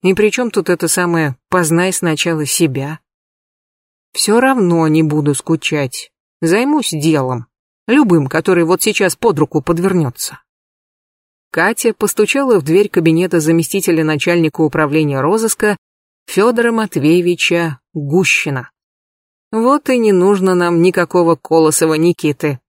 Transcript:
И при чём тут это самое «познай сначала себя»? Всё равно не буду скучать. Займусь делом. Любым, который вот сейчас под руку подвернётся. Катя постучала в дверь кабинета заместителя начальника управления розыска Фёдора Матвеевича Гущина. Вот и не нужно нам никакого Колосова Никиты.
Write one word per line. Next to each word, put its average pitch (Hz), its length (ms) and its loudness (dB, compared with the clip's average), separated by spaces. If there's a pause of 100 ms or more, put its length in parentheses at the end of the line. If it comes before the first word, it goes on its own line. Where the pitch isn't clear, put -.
И 190 100 2
при 208 180 2
чём 247 200 -4
тут 185 180 -4
это 175 180 -2
самое 165 480 -2 (140)
«познай 175 420 0
сначала 165 540 -4
себя»? 143 540 -4 (1120)
Всё 214 260 0
равно 185 480 2
не 156 160 2
буду 147 320 0
скучать. - 760 -6 (300)
Займусь 240 500 0
делом. 139 560 -2 (400)
Любым, 190 400 2
который 170 360 0
вот 175 180 0
сейчас 190 340 0
под 196 240 0
руку 151 220 0
подвернётся. 170 800 -2 (1120)
Катя 196 420 0
постучала 214 680 0
в 139 40 -4
дверь 170 260 2
кабинета 165 500 0
заместителя 165 640 0
начальника 156 580 0
управления 147 600 0
розыска 208 560 0 (500)
Фёдора 233 440 0
Матвеевича 170 1080 0 (140)
Гущина. 143 800 -2 (800)
Вот 254 380 0
и 254 80 2
не 220 140 2
нужно 185 440 2
нам 175 260 2
никакого 175 540 2
Колосова 160 580 2
Никиты. 156 760 -2